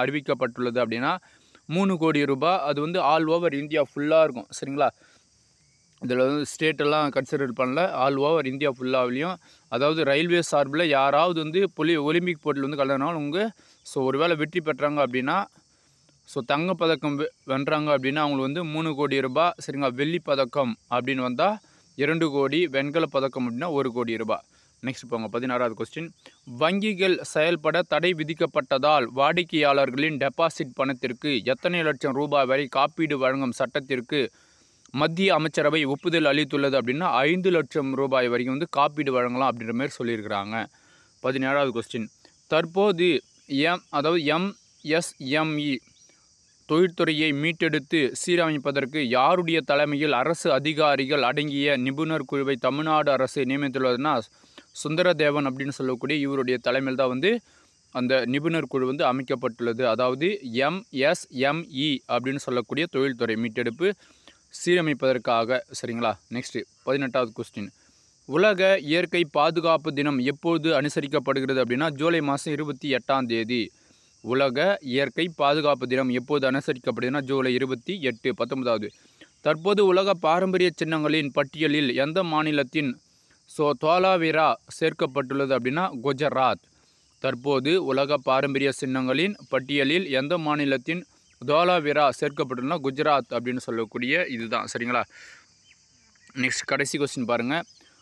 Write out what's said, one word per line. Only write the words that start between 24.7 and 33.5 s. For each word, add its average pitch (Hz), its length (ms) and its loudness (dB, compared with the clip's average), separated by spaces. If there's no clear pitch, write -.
நெக்ஸ்ட் 127 220 -10
போங்க, 113 240 -4
பதினாறாவது 123 460 -2
கொஸ்டின், 156 280 -10
வங்கிகள் 190 560 0
செயல்பட 160 500 2
தடை 160 280 2
விதிக்கப்பட்டதால் 151 880 2
வாடிக்கையாளர்களின் 147 1040 2
டெபாசிட் 143 560 -2
பணத்திற்கு 135 520 -2
எத்தனை 175 360 -2
லட்சம் 139 300 -2
ரூபாய் 143 320 2
வரை 139 140 2
காப்பீடு 147 480 0
வழங்கும் 131 340 0